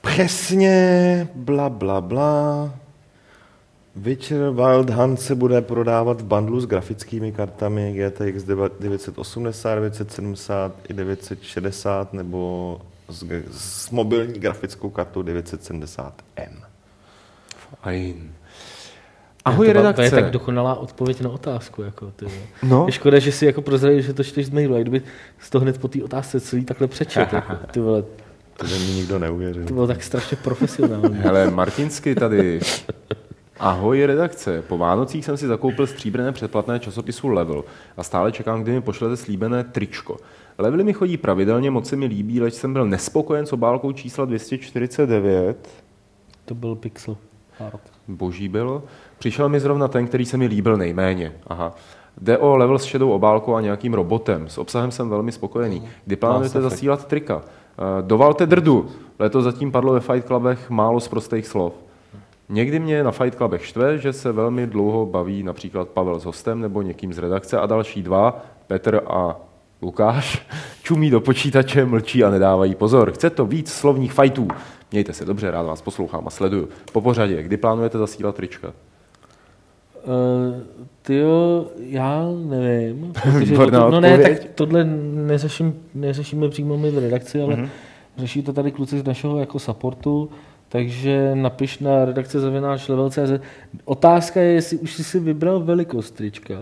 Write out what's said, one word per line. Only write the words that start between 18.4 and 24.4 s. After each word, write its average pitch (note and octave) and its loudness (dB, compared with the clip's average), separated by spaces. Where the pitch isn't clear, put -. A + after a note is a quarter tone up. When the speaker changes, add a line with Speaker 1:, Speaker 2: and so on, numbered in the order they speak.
Speaker 3:
To C3 2
Speaker 2:
Ahoj, F#3 6
Speaker 3:
je G#3 8
to, G3+ 8
Speaker 2:
redakce. G#3 6
Speaker 3:
to C#3 4
je C3+ 8
tak F#2 0
dokonalá B2 0
odpověď B2+ -6
na B2+ -4
otázku, A#2+ -8
jako, G2+ -12
ty G#2 -14
vole. G2 -10
Speaker 2:
No. C3 6
Speaker 3:
Je F#3 2
škoda, C#3+ 6
že C#3 2
si D3 0
jako C#3+ 4
prozradil, C#3 4
že C3+ -4
to C3+ -2
čteš C#3 -4